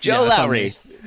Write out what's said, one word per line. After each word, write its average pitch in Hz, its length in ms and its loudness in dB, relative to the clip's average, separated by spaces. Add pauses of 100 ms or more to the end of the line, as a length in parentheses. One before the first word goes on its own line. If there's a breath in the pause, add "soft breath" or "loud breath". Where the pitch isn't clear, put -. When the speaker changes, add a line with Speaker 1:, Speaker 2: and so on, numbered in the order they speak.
Speaker 1:
Joe 220 140 -2
Speaker 2:
Yeah, 247 100 2
that's 226 160 2
on 151 60 0
Speaker 1:
Lowry, 104 380 -2
Speaker 2:
me. - 220 -20